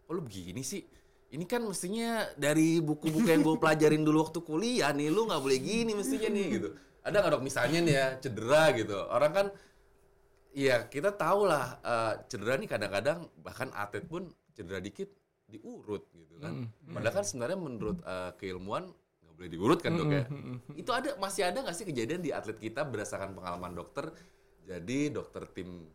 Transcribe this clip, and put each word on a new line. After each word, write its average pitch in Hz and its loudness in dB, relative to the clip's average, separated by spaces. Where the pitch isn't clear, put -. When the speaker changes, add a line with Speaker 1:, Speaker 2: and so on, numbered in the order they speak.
Speaker 1:
kok - -14
lu 180 -4
begini 95 -10
sih? 185 -8
Ini 156 -8
kan 240 -2
mestinya 220 -4
dari 156 4
buku-buku 156 2
yang 151 8
gua 156 4
Speaker 2:
<laughs> - 2
Speaker 1:
pelajarin 156 6
dulu 156 6
waktu 165 -4
kuliah 170 0
nih, 147 0
lu 208 2
nggak 175 0
boleh 135 4
gini 220 0
mestinya 214 0
nih," 202 0
gitu. - -2
Ada 147 -4
nggak, 175 4
Dok, 131 2
misalnya 131 2
nih 165 4
ya, 135 4
cedera 123 4
gitu. 104 0
Orang 143 4
kan, 202 2
iya, 131 2
kita 143 -2
tahu 196 2
lah, 139 2
eh, 113 0
cedera 117 -2
nih - -6
kadang-kadang 113 -2
bahkan 117 -8
atlet 104 -6
pun 180 -10
cedera 95 -10
dikit 104 -10
diurut 139 -12
gitu 82 -20
kan. 143 -10
Speaker 2:
Mm, - -10
mm. 139 -18
Speaker 1:
Padahal - -2
kan 202 0
sebenarnya 143 -4
menurut, 110 -6
eh, 90 -6
keilmuan 98 -6
nggak - -20
boleh 85 -12
diurut 110 4
kan, 170 -2
Dok, 156 0
ya? 143 2
Speaker 2:
Mm, 139 -10
mm, 143 -10
mm. 147 -16
Speaker 1:
Itu - -6
ada, 262 -2
masih 196 -4
ada 185 -2
nggak 214 -6
sih 196 -8
kejadian 143 -2
di 170 -4
atlet 101 -6
kita 110 -6
berdasarkan 101 -6
pengalaman 90 -8
dokter? 110 -10
Jadi 95 -4
dokter 92 -10
tim 87 -12